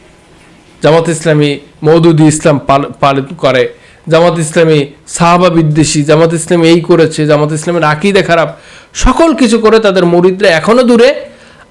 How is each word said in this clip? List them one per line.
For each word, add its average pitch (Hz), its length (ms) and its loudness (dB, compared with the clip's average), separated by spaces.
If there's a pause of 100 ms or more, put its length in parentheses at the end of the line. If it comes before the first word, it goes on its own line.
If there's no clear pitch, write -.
(840)
জামাত 165 260 2
ইসলামী 151 500 -2 (240)
মওদুদি 160 440 2
ইসলাম 151 320 0
পাল-, 139 420 -2
পালন 139 240 -2
করে, 131 440 -2 (400)
জামাত 165 300 0
ইসলামী 156 480 0 (200)
সাহাবা 175 420 0
বিদ্বেষী, 156 540 0
জামাত 160 300 2
ইসলামী 165 360 0
এই 170 120 2
করেছে, 160 460 0
জামাত 151 260 0
ইসলামের 160 320 -4
আকীদা 180 380 0
খারাপ, 170 260 0 (460)
সকল 302 400 0
কিছু 226 240 0
করে 220 200 2
তাদের 190 260 0
মুরিদরা 185 440 0
এখনও 175 340 0
দূরে। 247 420 2 (460)